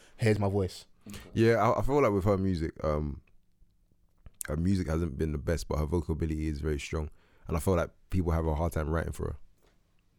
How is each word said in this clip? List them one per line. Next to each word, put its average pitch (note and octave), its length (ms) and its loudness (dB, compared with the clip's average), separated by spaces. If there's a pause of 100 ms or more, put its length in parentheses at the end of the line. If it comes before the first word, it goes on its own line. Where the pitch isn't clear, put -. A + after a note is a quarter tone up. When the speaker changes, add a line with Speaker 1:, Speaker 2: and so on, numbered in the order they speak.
(160)
Speaker 1:
"Here's G#2+ 220 4
my G2+ 100 2
voice." F#2+ 380 -2 (480)
Speaker 2:
Yeah, A2+ 220 6
I, G#2+ 240 4
I - 20 2
feel C#3 200 4
like A#2 100 4
with F#2+ 120 2
her G2+ 140 6
music, F#2 340 0 (100)
um, D2+ 380 0 (1300)
her D2 80 -4
music F2+ 320 0
hasn't D#2 300 -2
been D#2+ 140 -2
the D2+ 60 -4
best, D#2 300 -4
but D2 100 -2
her D#2 80 0
vocal E2 260 -2
ability D#2 360 -4
is D2 120 -6
very D2+ 200 -4
strong. D#2 300 -6 (360)
And E2+ 100 -2
I E2 40 -2
feel F#2 160 2
like E2 140 0 (200)
people F2 220 0
have D#2+ 140 0
a D#2 80 0
hard D#2+ 180 -2
time D#2 180 -2
writing D#2+ 220 -2
for - 140 -6
her - 100 -8 (840)